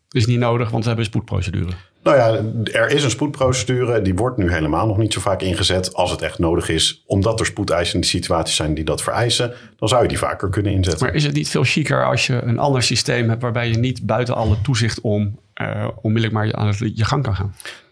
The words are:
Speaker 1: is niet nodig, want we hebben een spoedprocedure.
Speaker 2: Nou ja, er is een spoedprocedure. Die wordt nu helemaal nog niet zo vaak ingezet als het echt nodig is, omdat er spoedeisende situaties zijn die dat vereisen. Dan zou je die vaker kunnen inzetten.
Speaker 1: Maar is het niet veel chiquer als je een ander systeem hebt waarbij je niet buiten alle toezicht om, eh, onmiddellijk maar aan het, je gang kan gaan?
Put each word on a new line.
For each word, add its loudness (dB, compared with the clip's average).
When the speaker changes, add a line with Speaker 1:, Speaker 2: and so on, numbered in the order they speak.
Speaker 1:
is 2
niet 4
nodig, 2
want -2
we -2
hebben 0
een -8
spoedprocedure. -2
Speaker 2:
Nou 6
ja, 4
er 2
is 2
een 0
spoedprocedure. 0
Die 2
wordt 0
nu 2
helemaal 0
nog 0
niet 2
zo -2
vaak 0
ingezet 0
als 0
het -6
echt -4
nodig 2
is, -2
omdat 2
er 0
spoedeisende 0
situaties -2
zijn 0
die -2
dat -2
vereisen. 0
Dan -2
zou 4
je 4
die -2
vaker -2
kunnen 0
inzetten. 2
Speaker 1:
Maar -2
is 2
het 0
niet -2
veel 2
chiquer 2
als 2
je 0
een 0
ander 2
systeem 0
hebt 0
waarbij -2
je 2
niet -2
buiten 0
alle 2
toezicht 0
om, 0
eh, -4
onmiddellijk 2
maar 0
aan 0
het, 2
je 0
gang 0
kan -2
gaan? -4